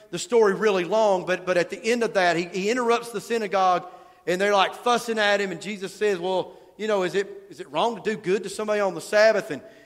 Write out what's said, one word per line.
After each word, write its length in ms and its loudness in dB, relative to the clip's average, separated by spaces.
the 80 -8
story 340 4
really 320 2
long, 400 2
but, 220 -2
but 100 2
at 140 0
the 120 -10
end 200 0
of 100 -2
that, 240 2
he, 80 -2
he 240 -4
interrupts 400 0
the 140 -8
synagogue, 640 0
and 120 0
they're, 140 2
like, 220 2
fussing 440 0
at 220 2
him, 100 -4
and 120 -10
Jesus 320 -10
says, 240 0
"Well, 400 -4
you 100 -8
know, 180 0
is 100 -4
it, 340 -4
is 100 -20
it 120 -16
wrong 260 0
to 60 -14
do 160 -2
good 240 -2
to 80 -10
somebody 320 -2
on 120 0
the 60 -8
Sabbath?" 500 4
And, 120 -8